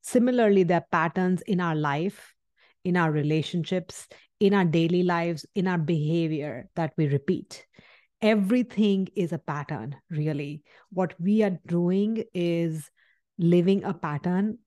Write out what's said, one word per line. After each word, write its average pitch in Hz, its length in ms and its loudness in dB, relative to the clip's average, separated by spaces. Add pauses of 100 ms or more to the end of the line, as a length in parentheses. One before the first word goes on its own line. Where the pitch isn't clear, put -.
Similarly, 233 600 4
there 170 140 2
are 165 140 -2
patterns 180 500 0
in 185 180 -2
our 170 160 -2
life, 151 600 -4 (480)
in 180 120 0
our 165 160 2
relationships, 156 960 -2 (320)
in 196 140 4
our 196 120 4
daily 165 360 2
lives, 170 540 -2
in 190 120 0
our 180 120 0
behavior 151 960 -2
that 165 200 -4
we 156 120 0
repeat. - 580 -4 (560)
Everything 214 920 2
is 175 180 -2
a 156 60 -6
pattern, 143 560 -8 (160)
really. 151 500 -4 (300)
What 185 280 -2
we 202 220 2
are 190 240 0
doing 190 580 0 (120)
is 170 520 -2 (540)
living 175 440 4
a 185 80 -4
pattern 180 720 -4